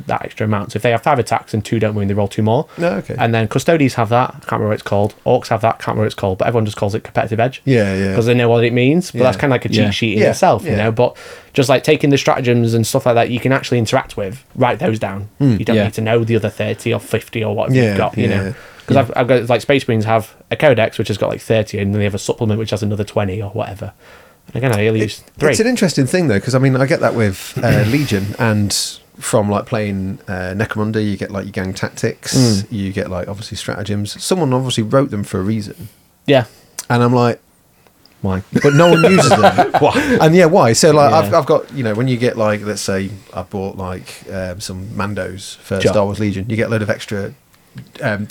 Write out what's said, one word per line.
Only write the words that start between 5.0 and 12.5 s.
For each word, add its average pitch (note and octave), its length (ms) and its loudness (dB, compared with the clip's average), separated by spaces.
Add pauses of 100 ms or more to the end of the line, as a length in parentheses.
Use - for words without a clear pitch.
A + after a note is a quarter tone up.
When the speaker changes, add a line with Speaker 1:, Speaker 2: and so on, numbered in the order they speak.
Speaker 1:
Orcs A#2+ 220 0
have A#2 140 -2
that, A2+ 180 0
can't - 80 -8
remember A2+ 140 -2
what G#2+ 40 2
it's G#2+ 100 -4
called, G2 220 -2
but - 100 -2
everyone A#2 180 0
just G#2 120 -6
calls G#2 160 -2
it A2 100 -4
Competitive G#2+ 360 -4
Edge. C3 260 -2
Speaker 2:
Yeah, G#2 300 2
yeah. G2 140 0
Speaker 1:
Because A2 180 2
they A#2+ 80 4
know A#2+ 120 2
what A#2 160 4
it A#2 80 2
means, C3+ 380 2
but B2 140 -2
that's B2+ 140 2
Speaker 2:
Yeah. - 40 -4
Speaker 1:
kinda C#3 140 2
like - 100 -4
a - 40 -2
cheat A2 100 0
Speaker 3:
Yeah. G#2 100 2
Speaker 1:
sheet G#2 280 -2
in G#3+ 40 4
Speaker 2:
Yeah, D3+ 80 4
Speaker 1:
itself, C3+ 340 2
you D3 80 -4
Speaker 2:
yeah. G2+ 120 0
Speaker 1:
know. A2+ 80 2
But A#2+ 240 0 (380)
just, C3+ 160 2
like, C3 140 4
taking D3+ 280 2
the C3+ 80 4
stratagems A#2+ 560 2